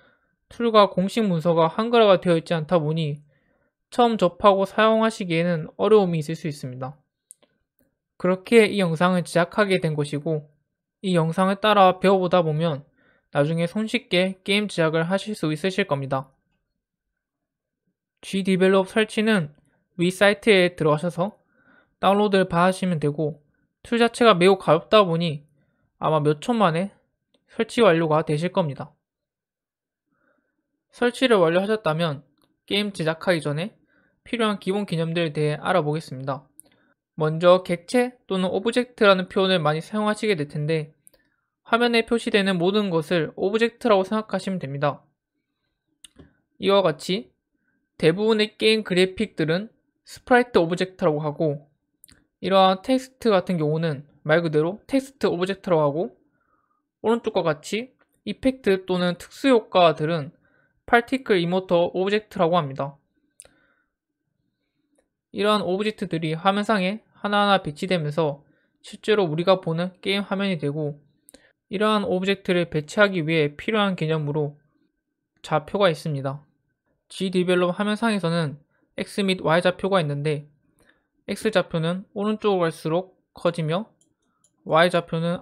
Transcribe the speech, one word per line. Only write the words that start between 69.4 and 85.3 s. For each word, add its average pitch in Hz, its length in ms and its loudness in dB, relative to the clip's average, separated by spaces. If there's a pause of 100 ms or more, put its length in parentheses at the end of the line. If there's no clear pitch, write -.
보는 175 400 -4
게임 196 220 -4
화면이 196 360 -4
되고 147 420 -6 (680)
이러한 214 360 0
오브젝트를 185 640 -2
배치하기 180 560 0
위해 151 300 0
필요한 202 400 -2
개념으로 151 640 -4 (840)
좌표가 170 460 -2
있습니다. 143 560 -6 (640)
Gdevelop 180 680 0
화면상에서는 202 840 -2 (400)
X 202 240 -6
및 190 180 0
Y 160 220 2
좌표가 180 400 0
있는데 143 460 -4 (800)
X 202 240 -4
좌표는 175 640 -2
오른쪽으로 208 480 -2
갈수록 165 640 -4 (100)
커지며 170 580 -4 (720)
Y 165 260 4
좌표는 170 520 -4